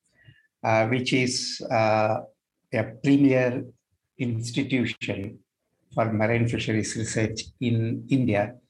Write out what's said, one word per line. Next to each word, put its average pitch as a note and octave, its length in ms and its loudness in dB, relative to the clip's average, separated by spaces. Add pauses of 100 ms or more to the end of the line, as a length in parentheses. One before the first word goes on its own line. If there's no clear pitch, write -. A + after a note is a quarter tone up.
(600)
uh, A2 260 2
which B2+ 260 -2
is, - 480 -2 (100)
uh, G#2+ 460 2 (560)
a A2 100 0 (180)
premier C3 600 4 (560)
institution A#2 1200 -4 (540)
for A2 180 0
marine A#2 380 2
fisheries A2 480 -2
research A#2 460 -2 (180)
in A#2 480 -2
India G#2+ 460 2 (140)